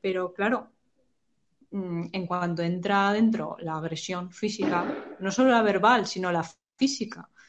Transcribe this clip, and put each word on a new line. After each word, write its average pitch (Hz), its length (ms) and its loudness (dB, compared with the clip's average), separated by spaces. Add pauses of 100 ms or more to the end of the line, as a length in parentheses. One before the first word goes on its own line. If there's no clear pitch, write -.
Pero, 185 300 -2
claro, 220 360 -2 (1040)
mm, 175 420 -4
en 185 140 -6
cuanto 175 360 -2
entra 196 460 2
adentro 208 520 2
la 160 160 -6
agresión 170 540 -6
física, 175 880 -4
no 190 100 -2
solo 262 200 4
la 233 120 6
verbal, 208 440 4
sino 185 260 -4
la 165 120 0 (320)
física, 233 520 -2 (200)